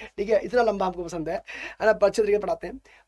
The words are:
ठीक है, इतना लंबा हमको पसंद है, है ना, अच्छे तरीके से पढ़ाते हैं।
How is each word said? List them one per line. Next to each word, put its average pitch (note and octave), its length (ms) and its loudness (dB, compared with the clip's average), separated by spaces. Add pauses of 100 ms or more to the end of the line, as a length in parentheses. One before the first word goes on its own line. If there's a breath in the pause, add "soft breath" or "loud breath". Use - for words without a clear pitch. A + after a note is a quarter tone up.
(180 loud breath)
ठीक G3+ 120 -4
है, G#3 120 4
इतना A#3 200 2
लंबा G3+ 240 2
हमको F3+ 180 -4
पसंद E3 260 -6
है, F3 60 -4 (460 loud breath)
है G3 40 2
ना, A3 80 6
अच्छे G3+ 280 4
तरीके G3+ 120 2
से G#3 60 4
पढ़ाते F3+ 280 -4
हैं। B3+ 120 -12 (280 soft breath)